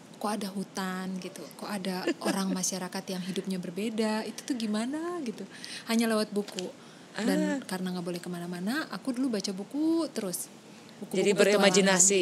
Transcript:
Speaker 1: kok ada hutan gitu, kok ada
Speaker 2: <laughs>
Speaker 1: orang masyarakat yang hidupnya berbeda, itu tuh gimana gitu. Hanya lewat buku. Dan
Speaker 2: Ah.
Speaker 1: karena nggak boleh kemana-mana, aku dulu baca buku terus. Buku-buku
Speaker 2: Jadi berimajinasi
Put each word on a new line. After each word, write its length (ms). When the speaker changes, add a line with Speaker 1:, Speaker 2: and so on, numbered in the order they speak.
Speaker 1:
kok 80
ada 240
hutan 560
gitu, 160
kok 160
ada 400
Speaker 2:
<laughs> 160
Speaker 1:
orang 240
masyarakat 520
yang 80
hidupnya 400
berbeda, 640
itu 160
tuh 160
gimana 640
gitu. 240
Hanya 240
lewat 240
buku. 320
Dan 240
Speaker 2:
Ah. 240
Speaker 1:
karena 320
nggak 80
boleh 160
kemana-mana, 720
aku 240
dulu 240
baca 160
buku 560
terus. 400
Buku-buku 160
Speaker 2:
Jadi 160
berimajinasi 920